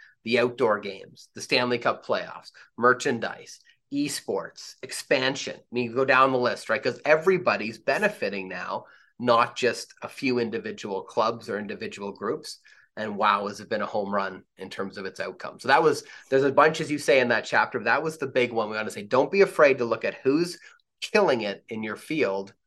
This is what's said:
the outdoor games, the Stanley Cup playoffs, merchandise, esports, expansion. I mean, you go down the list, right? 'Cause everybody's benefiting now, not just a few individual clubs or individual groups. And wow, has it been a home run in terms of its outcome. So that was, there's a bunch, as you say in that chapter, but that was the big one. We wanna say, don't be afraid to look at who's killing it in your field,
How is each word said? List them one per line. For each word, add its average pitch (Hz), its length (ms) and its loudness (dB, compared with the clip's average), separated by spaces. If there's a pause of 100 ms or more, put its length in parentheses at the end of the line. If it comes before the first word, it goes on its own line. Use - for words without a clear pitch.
(240)
the 117 140 2
outdoor 120 420 2
games, 95 540 -12
the 104 60 -16
Stanley 123 380 2
Cup - 260 -2
playoffs, 87 480 -4 (240)
merchandise, 120 840 0 (300)
esports, 131 920 -6
expansion. 135 720 -2
I - 140 -20
mean, 123 140 -2
you 117 100 -6
go 131 100 2
down 131 280 6
the 127 60 2
list, 117 300 -2
right? 110 140 0
'Cause - 240 -4
everybody's 143 720 2
benefiting 135 720 -2
now, 92 360 -8 (340)
not 117 380 4
just - 460 -2
a - 60 -10
few 127 300 -2
individual 104 640 -6
clubs 117 460 -2
or 101 100 -4
individual 101 540 -10
groups. - 460 -8 (400)
And 107 180 -6
wow, 101 320 2
has 101 120 -10
it 104 100 -12
been 107 100 -2
a 98 60 -4
home 104 280 -4
run 95 280 -4 (160)
in 95 100 -12
terms 98 300 -10
of 95 80 -8
its 92 140 -10
outcome. - 380 -10
So 117 100 -10
that 151 140 6
was, 151 220 2 (240)
there's 135 160 4
a 139 80 2
bunch, 160 300 4
as 147 80 -6
you 147 80 -4
say 139 220 4
in 120 80 4
that 110 180 0
chapter, 117 320 0
but 107 80 -6
that 131 160 2
was 160 160 -6
the 139 80 -4
big 120 260 0
one. 110 160 -2
We 107 80 -6
wanna 107 140 -4
say, 104 140 -10
don't 131 260 2
be 196 100 4
afraid 147 380 6
to 120 80 0
look 113 180 -2
at 98 180 -4
who's 165 360 2 (420)
killing 165 400 2
it 101 280 -6
in 110 140 -8
your 107 140 -6
field, 98 580 -4 (120)